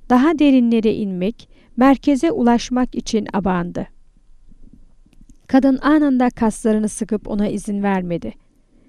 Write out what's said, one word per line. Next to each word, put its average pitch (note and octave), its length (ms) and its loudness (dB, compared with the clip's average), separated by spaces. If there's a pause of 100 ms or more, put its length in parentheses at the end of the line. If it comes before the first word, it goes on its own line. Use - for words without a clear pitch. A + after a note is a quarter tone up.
(100)
daha C4 280 4
derinlere A#3+ 560 2
inmek, F#3+ 540 -6 (280)
merkeze C#4 540 2
ulaşmak A#3+ 640 0
için A3 380 -4
abandı. F3 540 -4 (1600)
Kadın C4 360 2
anında C#4 480 2
kaslarını G#3+ 580 -2
sıkıp - 400 -6
ona G#3 200 -2
izin G3+ 340 -6
vermedi. F#3 520 -4 (540)